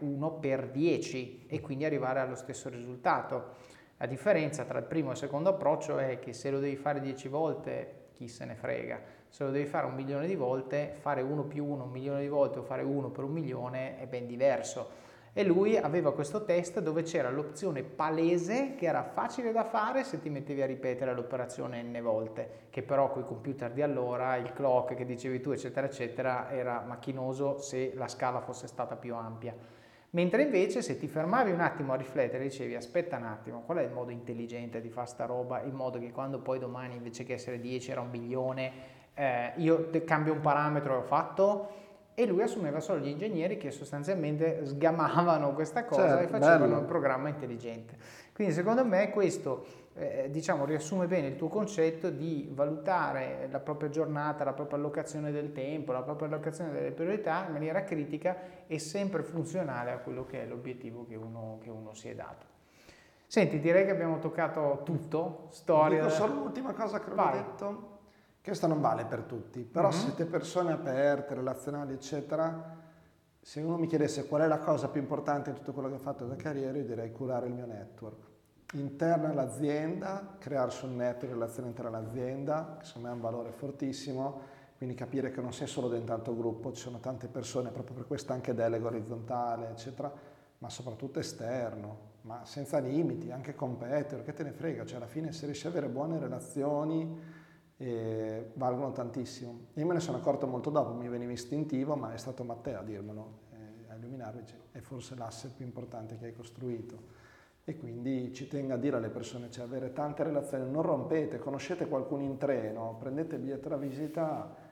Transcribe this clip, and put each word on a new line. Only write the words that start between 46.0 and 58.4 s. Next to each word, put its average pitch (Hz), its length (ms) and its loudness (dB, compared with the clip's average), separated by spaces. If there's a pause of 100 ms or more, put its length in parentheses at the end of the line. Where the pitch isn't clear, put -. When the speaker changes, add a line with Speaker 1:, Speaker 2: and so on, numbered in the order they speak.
Speaker 2:
Certo, 175 80 6
Speaker 1:
e 165 40 2
facevano 156 360 10
Speaker 2:
bello. - 140 8
Speaker 1:
un 143 80 0
programma 139 420 2
intelligente. 117 640 -6 (380)
Quindi 185 220 2
secondo 226 320 6
me 196 240 6
questo, 170 560 2 (260)
eh, 139 380 -2
diciamo, 151 340 2
riassume 156 440 2
bene 165 180 2
il 135 100 -4
tuo 160 120 0
concetto 165 600 2
di 147 420 -2
valutare 139 1000 0
la 135 100 -2
propria 147 300 -2
giornata, 147 540 0
la 131 100 2
propria 147 240 -2
allocazione 147 520 -2
del 147 220 -2
tempo, 135 400 -2
la 127 80 0
propria 151 280 -2
allocazione 156 420 -4
delle 139 200 0
priorità 175 580 0
in 156 40 -4
maniera 160 320 0
critica 156 500 -2 (320)